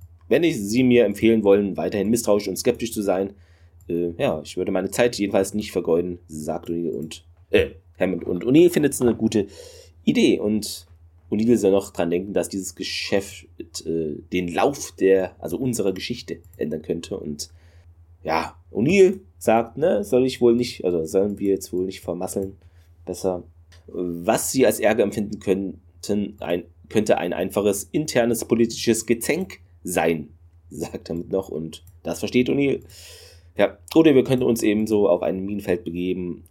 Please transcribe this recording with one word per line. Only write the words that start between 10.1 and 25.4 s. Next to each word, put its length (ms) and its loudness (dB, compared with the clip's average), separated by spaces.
Und 480 -4
O'Neill 280 4
soll 140 4
noch 200 0
dran 180 -2
denken, 240 -2
dass 140 0
dieses 280 -8
Geschäft, 720 -6
äh, 300 -4
den 160 -2
Lauf 460 -2
der, 460 2
also 180 -6
unserer 340 -2
Geschichte 460 -10
ändern 280 -6
könnte. 340 -6
Und 320 -10
ja, 320 -2
O'Neill 480 6
sagt, 400 2
ne, 260 0
soll 220 2
ich 160 -4
wohl 140 6
nicht, 280 -4
also 220 0
sollen 340 0
wir 100 0
jetzt 220 -2
wohl 140 -2
nicht 160 -10
vermasseln, 560 -6
besser. 380 -4
Was 640 -2
sie 140 4
als 160 2
Ärger 220 4
empfinden 360 -4
könnten, 1000 -4